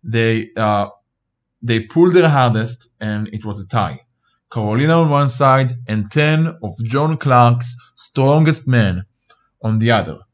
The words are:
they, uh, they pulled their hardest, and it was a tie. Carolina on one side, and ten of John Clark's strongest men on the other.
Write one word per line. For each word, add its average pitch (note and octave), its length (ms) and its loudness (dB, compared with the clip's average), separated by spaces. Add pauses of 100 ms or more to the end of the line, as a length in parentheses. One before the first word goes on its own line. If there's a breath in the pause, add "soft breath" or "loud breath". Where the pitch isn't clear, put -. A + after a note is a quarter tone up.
they, A2+ 540 -2
uh, G#2 320 -2 (720)
they A#2 200 -2
pulled E3+ 320 2
their E3+ 140 6
hardest, A#2+ 640 0 (100)
and G#2+ 320 -6
it G#2+ 140 -10
was G2+ 160 -10
a F#2+ 60 -14
tie. F2+ 340 -4 (500)
Carolina B2 480 0
on E3 100 2
one C#3+ 200 2
side, C3 480 0 (100)
and G#2+ 240 -4
ten D#3 500 0
of G#2+ 220 -10
John C#3+ 340 -2
Clark's A#2+ 580 2 (200 soft breath)
strongest D3+ 720 0
men G2+ 380 0 (560 soft breath)
on A2 180 -2
the A2+ 120 0
other. F2 280 -2 (140)